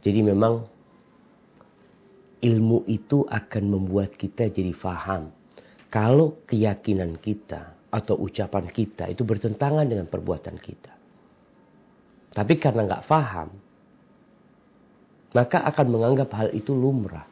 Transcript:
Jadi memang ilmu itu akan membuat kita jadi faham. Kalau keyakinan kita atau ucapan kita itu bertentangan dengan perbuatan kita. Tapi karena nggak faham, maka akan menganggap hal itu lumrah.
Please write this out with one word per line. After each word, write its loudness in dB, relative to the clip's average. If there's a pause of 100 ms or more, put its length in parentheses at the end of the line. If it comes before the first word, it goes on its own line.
Jadi 4
memang 4 (1800)
ilmu 4
itu 0
akan -6 (100)
membuat 0
kita -4
jadi -2
faham. -6 (560)
Kalau 4
keyakinan -2
kita -10 (160)
atau -2
ucapan -4
kita -6
itu -4
bertentangan 0
dengan -4
perbuatan -8
kita. -20 (1400)
Tapi 2
karena 2
nggak -4
faham, 0 (1800)
maka 4 (100)
akan 2
menganggap 2
hal -2
itu -2
lumrah. -2